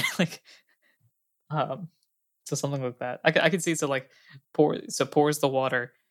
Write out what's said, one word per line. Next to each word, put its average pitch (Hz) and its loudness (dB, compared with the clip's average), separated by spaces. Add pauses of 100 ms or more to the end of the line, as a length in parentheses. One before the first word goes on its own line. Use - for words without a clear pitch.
<laughs> - -4
Like, - -2 (1040)
um, 151 -4 (560)
so 147 -4
something 139 -2
like 123 -6
that. 123 -8
I 160 4
c-, - 2
I 165 4
could 170 -2
see, 165 0
so, 156 0
like, 131 -4 (420)
pour, - 4 (120)
so - 0
pours 151 2
the 143 2
water, 131 -2 (180)